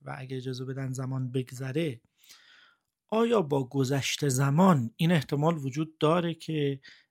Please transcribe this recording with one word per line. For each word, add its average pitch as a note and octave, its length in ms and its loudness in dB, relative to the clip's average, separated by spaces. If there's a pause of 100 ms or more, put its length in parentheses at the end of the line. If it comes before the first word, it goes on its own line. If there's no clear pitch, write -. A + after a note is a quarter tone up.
و C#3 160 -12
اگه C3 200 -10
اجازه B2+ 280 -8
بدن C3 280 -8
زمان C3 380 -6
بگذره، C3 680 -4 (1080)
آیا A3+ 340 2
با C#3 220 0
گذشت C3+ 640 0
زمان C#3 680 4
این E3 160 2
احتمال D#3 460 2
وجود D3 400 -6
داره E3 360 2
که C#3+ 460 -4 (300)